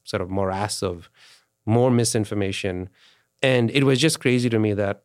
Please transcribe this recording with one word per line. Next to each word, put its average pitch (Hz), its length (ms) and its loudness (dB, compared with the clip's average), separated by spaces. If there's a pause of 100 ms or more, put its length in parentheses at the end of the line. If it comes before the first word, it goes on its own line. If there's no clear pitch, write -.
sort 101 160 -6
of 90 80 -6
morass 98 540 -4
of 87 260 -6 (560)
more 120 260 4
misinformation. 101 1000 -2 (520)
And 123 280 2
it 139 140 2
was 135 140 4
just 151 220 0
crazy 123 300 2
to 113 80 2
me 107 160 0
that, 101 300 -4